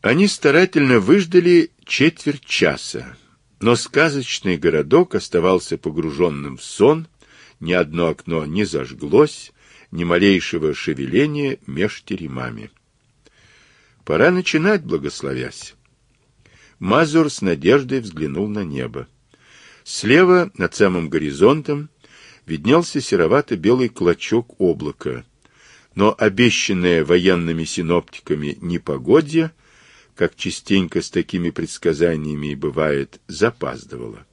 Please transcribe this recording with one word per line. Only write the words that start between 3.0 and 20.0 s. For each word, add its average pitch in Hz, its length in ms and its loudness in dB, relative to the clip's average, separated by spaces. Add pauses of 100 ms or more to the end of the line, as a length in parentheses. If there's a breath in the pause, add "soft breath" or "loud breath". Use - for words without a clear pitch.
но 117 160 4
сказочный 135 800 -2
городок 80 560 0
оставался 90 640 0
погруженным 76 800 -4
в - 40 -20
сон, 156 460 2 (520 soft breath)
ни 82 120 -4
одно 85 360 0
окно 80 360 -6
не 85 200 -4
зажглось, 73 880 -2 (380 soft breath)
ни 85 140 -6
малейшего 85 680 2
шевеления 131 920 -4
меж 78 360 -6
теремами. 64 680 -10 (1300 soft breath)
«Пора 110 260 4
начинать, 180 540 0
благословясь». 69 920 -8 (1040 soft breath)
Мазур 147 500 2
с - 100 -12
надеждой 117 600 2
взглянул 80 480 -6
на 104 160 -6
небо. 64 420 -10 (800 soft breath)
Слева, 175 720 4